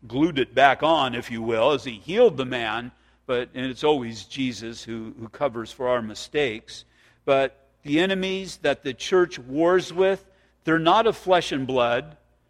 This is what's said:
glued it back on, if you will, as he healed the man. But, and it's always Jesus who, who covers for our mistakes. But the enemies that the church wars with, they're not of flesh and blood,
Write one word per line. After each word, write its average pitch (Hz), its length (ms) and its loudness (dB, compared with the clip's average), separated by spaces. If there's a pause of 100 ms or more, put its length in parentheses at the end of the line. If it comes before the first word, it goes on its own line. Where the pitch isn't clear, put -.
glued 139 320 0
it - 160 -2
back 131 280 6
on, 147 320 2
if 120 160 -8
you 113 120 -6
will, 113 300 2
as 143 120 -2
he 117 140 -10
healed 190 380 2
the 131 80 -4
man. 120 460 -6 (360)
But, 123 280 -4
and 131 120 -6
it's 131 180 -8
always 120 400 0
Jesus 117 580 -8
who, 113 380 -12
who 113 80 -12
covers 117 420 -6
for 123 180 -6
our 123 120 0
mistakes. 113 880 -6 (380)
But 135 440 0 (140)
the 147 180 0
enemies 190 640 -2
that 139 200 0
the 135 120 -6
church 180 440 0
wars 160 540 0
with, 190 320 0 (400)
they're 160 140 2
not 185 280 4
of 208 100 0
flesh 180 360 2
and 135 140 -4
blood, 127 500 0 (340)